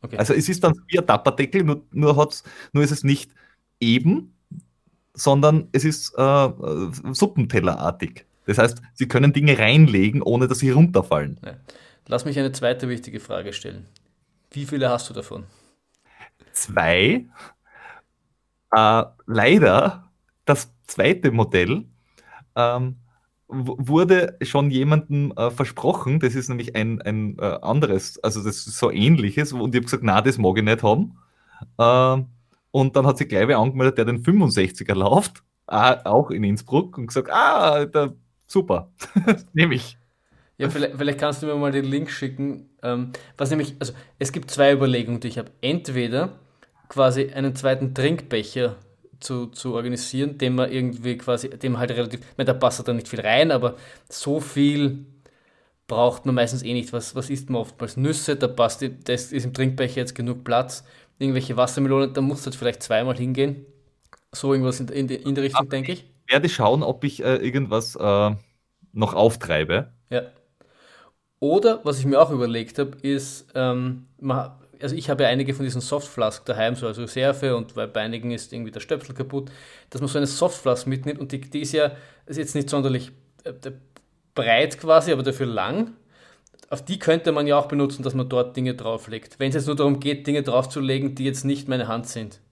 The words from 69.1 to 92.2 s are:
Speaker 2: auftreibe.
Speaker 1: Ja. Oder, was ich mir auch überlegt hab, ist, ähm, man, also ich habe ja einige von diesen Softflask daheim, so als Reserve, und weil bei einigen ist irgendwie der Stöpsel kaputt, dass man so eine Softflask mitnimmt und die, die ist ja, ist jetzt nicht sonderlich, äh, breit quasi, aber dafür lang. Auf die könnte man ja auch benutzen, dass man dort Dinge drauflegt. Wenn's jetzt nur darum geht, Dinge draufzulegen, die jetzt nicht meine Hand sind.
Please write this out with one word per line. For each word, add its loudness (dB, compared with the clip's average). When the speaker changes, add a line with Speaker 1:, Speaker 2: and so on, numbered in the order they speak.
Speaker 2:
auftreibe. 0
Speaker 1:
Ja. -2
Oder, 2
was -2
ich -2
mir 4
auch 8
überlegt -4
hab, -4
ist, -6
ähm, -2
man, -4
also -6
ich -6
habe 2
ja 6
einige 0
von -6
diesen -6
Softflask -4
daheim, -2
so -8
als -8
Reserve, -2
und -8
weil -6
bei -4
einigen -6
ist -10
irgendwie -12
der -14
Stöpsel -8
kaputt, -8
dass -10
man -6
so -4
eine 0
Softflask -2
mitnimmt -6
und -10
die, -8
die -8
ist -8
ja, 2
ist -12
jetzt -8
nicht -4
sonderlich, -2
äh, -10
breit 2
quasi, 4
aber -2
dafür -4
lang. -4
Auf -8
die -8
könnte 0
man 0
ja 4
auch 0
benutzen, -2
dass -6
man -4
dort -2
Dinge -2
drauflegt. -10
Wenn's -2
jetzt -2
nur -2
darum 2
geht, -4
Dinge 0
draufzulegen, -2
die -6
jetzt -4
nicht -4
meine -4
Hand -6
sind. -12